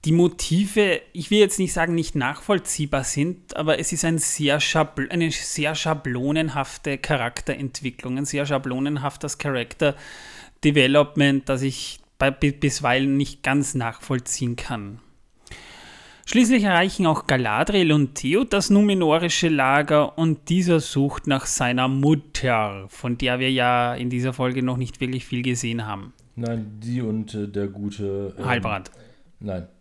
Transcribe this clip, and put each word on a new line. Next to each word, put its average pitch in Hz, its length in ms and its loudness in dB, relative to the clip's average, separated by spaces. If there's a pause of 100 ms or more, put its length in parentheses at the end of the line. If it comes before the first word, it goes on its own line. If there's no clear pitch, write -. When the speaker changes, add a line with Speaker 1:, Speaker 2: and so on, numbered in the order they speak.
Speaker 1:
die 156 80 2
Motive, 180 880 2 (120)
ich 175 200 -4
will 208 80 6
jetzt 202 180 6
nicht 185 140 0
sagen, 170 240 0
nicht 165 180 -2
nachvollziehbar 143 880 -2
sind, - 540 -4
aber 151 240 0
es 127 120 -2
ist 165 120 -2
ein 165 140 2
sehr 147 420 0
schabl-, - 500 0
eine 165 220 0
sehr 151 420 -4
schablonenhafte 143 1200 -2
Charakterentwicklung, 127 1200 -4
ein 143 60 -2
sehr 143 220 -4
schablonenhaftes 139 920 -4
Character 139 580 -2 (680)
Development, 139 840 4
das 135 140 0
ich - 360 -6 (200)
bei, 135 120 2
bi-, 139 220 0
bisweilen 135 640 0
nicht 139 260 -2
ganz 139 320 0
nachvollziehen 123 800 -4
kann. 110 460 -10 (1200)
Schließlich 233 380 4
erreichen 185 440 2
auch 156 200 2
Galadriel 143 680 2
und 147 220 2
Theo 180 300 0
das 196 260 0
numenorische 175 800 2
Lager 147 680 2
und 165 320 0
dieser 175 300 4
sucht - 480 -2
nach 135 200 0
seiner 127 420 0
Mutter, 127 1000 0
von 123 300 -6
der 127 220 0
wir 131 100 0
ja 123 440 2
in 123 140 -4
dieser 127 240 -2
Folge 127 300 -2
noch 127 140 -2
nicht 123 240 -6
wirklich 127 260 -4
viel 123 160 -4
gesehen 117 420 -4
haben. 101 280 -10 (240)
Speaker 2:
Nein, 113 440 -6
die 120 220 -4
und, 110 320 -4
äh, 104 140 -6
der 101 180 -4
gute, 98 720 -6
ähm, - 80 -8
Speaker 1:
Halbrand. 110 460 -4 (480)
Speaker 2:
Nein. 92 260 -6 (140)